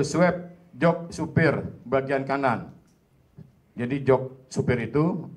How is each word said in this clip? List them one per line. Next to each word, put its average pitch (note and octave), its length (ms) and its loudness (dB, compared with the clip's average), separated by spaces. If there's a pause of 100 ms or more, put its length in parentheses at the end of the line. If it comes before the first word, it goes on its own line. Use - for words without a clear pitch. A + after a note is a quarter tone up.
swab - 480 0 (220)
jok E3+ 340 0
supir D#3 560 0 (160)
bagian C3+ 400 0
kanan. C3+ 480 -2 (1040)
Jadi C3+ 320 -4
jok - 400 2
supir A#2+ 400 0
itu D#3+ 500 0